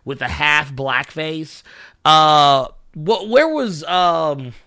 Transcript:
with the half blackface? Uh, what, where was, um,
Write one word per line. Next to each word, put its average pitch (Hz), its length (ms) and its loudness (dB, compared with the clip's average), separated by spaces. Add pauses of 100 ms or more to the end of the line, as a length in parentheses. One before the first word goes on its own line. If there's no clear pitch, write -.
with 135 140 -10
the 123 80 -6
half 147 440 0
blackface? 143 920 -6 (420)
Uh, 151 640 4 (260)
what, 185 340 -4
where 277 200 2
was, 233 380 -6
um, 160 680 -2 (140)